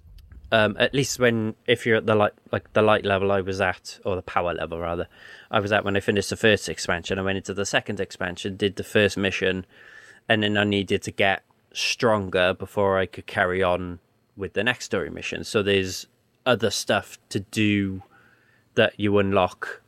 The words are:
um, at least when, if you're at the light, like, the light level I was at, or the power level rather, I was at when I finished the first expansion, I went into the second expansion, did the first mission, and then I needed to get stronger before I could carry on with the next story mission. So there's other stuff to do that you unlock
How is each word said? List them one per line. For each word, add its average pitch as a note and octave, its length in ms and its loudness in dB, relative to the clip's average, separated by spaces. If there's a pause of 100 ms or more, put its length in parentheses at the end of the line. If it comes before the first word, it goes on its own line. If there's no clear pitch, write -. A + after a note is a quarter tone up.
(520)
um, G#2+ 260 4
at - 140 2
least C3+ 260 -2
when, A#2 360 2 (120)
if A#2+ 200 2
you're A2+ 100 4
at G#2+ 80 -2
the G#2+ 100 2
light, G#2+ 200 2 (180)
like, G#2+ 220 -4
the G#2+ 80 4
light G#2+ 240 4
level G2 260 2
I G2+ 80 2
was F#2+ 200 -4
at, - 440 -4
or G2 120 -2
the F#2 60 -6
power F2 300 -2
level D#2+ 260 -6
rather, E2+ 300 -4 (420)
I A2 100 2
was G2+ 120 -2
at G2 120 2
when G2 120 0
I G2 40 0
finished G2+ 280 0
the F#2+ 80 -4
first G#2+ 320 4
expansion, F2+ 500 -4
I F#2+ 40 -2
went F#2+ 160 -2
into F#2 160 -8
the G2 100 -4
second A2+ 360 -4
expansion, F#2 560 -8
did G2 200 0
the G2 80 -6
first G#2 320 2
mission, F#2 480 -2 (640)
and G#2+ 140 2
then G#2 160 0
I G#2 60 2
needed G2+ 380 0
to - 80 -10
get F#2+ 320 0 (300)
stronger F#2+ 800 0
before G2 460 0
I F#2+ 80 0
could - 200 -14
carry F#2 360 0
on F2+ 360 0 (380)
with F#2+ 160 -8
the G2+ 120 -2
next A#2+ 200 -2
story E2+ 240 -4
mission. E2+ 360 -10
So - 180 0
there's F#2+ 440 0 (380)
other A2 260 2
stuff - 480 -2 (120)
to G#2 100 -4
do G2+ 600 -2 (720)
that A2 240 2
you G2+ 200 2
unlock G2 680 0